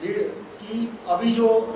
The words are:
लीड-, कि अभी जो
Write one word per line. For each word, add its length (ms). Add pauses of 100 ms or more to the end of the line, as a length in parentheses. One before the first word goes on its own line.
लीड-, 580
कि 460
अभी 240
जो 440